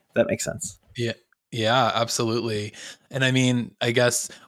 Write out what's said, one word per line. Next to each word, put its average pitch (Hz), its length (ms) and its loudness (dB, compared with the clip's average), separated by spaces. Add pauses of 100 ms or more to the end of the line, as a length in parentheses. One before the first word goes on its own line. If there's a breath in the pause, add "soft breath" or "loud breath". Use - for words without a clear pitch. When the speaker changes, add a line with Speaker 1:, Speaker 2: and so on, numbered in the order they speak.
Speaker 1:
If - 40 -20
that 117 140 4
makes - 180 -2
sense. - 320 -10 (180)
Speaker 2:
Yeah. 117 180 -4 (380)
Yeah, 113 440 2
absolutely. 113 800 -2 (360 loud breath)
And 135 140 -2
I 131 80 2
mean, 127 480 2
I 120 120 0
guess 123 360 2 (200 loud breath)